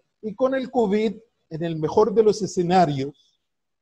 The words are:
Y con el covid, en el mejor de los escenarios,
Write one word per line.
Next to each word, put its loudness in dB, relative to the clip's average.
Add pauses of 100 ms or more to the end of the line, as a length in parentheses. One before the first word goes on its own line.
(240)
Y -8
con -2
el -6
covid, 0 (340)
en -8
el -4
mejor 2
de 4
los 2
escenarios, -2 (420)